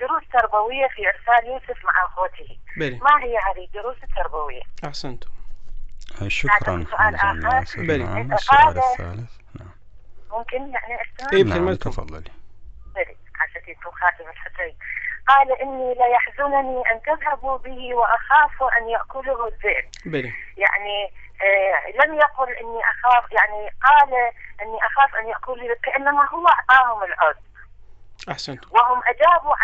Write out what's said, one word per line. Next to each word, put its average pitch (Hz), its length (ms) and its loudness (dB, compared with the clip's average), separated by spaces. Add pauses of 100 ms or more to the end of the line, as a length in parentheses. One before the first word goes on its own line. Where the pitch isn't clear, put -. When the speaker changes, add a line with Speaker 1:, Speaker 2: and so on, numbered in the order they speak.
Speaker 1:
دروس 302 220 -2 (100)
تربوية 233 560 2
في 202 200 -4
إرسال 233 400 2
يوسف 247 360 -8
مع 175 200 2
أخوته. 180 540 -6 (180)
Speaker 2:
بلي. 135 220 -4
Speaker 1:
ما 269 240 4
هي 240 160 -2
هذه 190 260 -2
الدروس 226 380 -8
التربوية؟ 151 600 -4 (220)
Speaker 2:
أحسنتم. 143 440 -6 (1000)
Speaker 3:
شكرًا، 202 480 2
Speaker 1:
لكن 85 140 -4
سؤال 208 280 2
Speaker 3:
حازم 202 280 0
Speaker 1:
آخر. 247 100 2
Speaker 3:
ياسر. - 240 -2
Speaker 2:
بلي. 156 240 0
Speaker 3:
نعم، 196 220 -4
Speaker 1:
إذا 135 80 -2
Speaker 3:
السؤال 262 260 6
Speaker 1:
قال 302 180 6
Speaker 3:
الثالث. 117 520 -2 (300)
نعم. - 100 -18 (600)
Speaker 1:
ممكن 233 260 -6
يعني 240 460 -8
أستاذ؟ 247 320 -6
Speaker 2:
إيه، 190 100 8
Speaker 3:
نعم، 175 140 0
Speaker 2:
بخدمتكم. 180 320 -2
Speaker 3:
تفضلي. - 400 -8 (640)
Speaker 1:
بلي، 185 220 -6 (240)
عشتكم 165 500 -10
خاتم 170 400 -2
الحسين. - 460 -10 (520)
قال: 262 320 6
"إني 254 340 -4
لا 247 120 4
يحزنني 262 760 2 (100)
أن 226 140 -4
تذهبوا 277 520 -2
به 254 360 -8
وأخاف 240 680 4
أن 233 260 0
يأكله 233 600 -4
الذئب". 180 420 -4 (160)
Speaker 2:
بلي. 135 260 -4 (240)
Speaker 1:
يعني، 202 560 -2 (300)
آه، 196 640 2
لم 311 80 -2
يقل: 294 340 2
"إني 226 320 -10
أخاف"، 240 520 2
يعني 208 360 0
قال: 277 460 6 (480)
"إني 220 240 -8
أخاف 269 280 4
أن 220 140 -6
يأكله"، 240 540 -6
كأنما 277 480 0
هو 339 160 0
أعطاهم 254 560 4
العذر. 160 360 0 (920)
Speaker 2:
أحسنتم. - 400 -10
Speaker 1:
وهم 247 360 4
أجابوا 294 580 4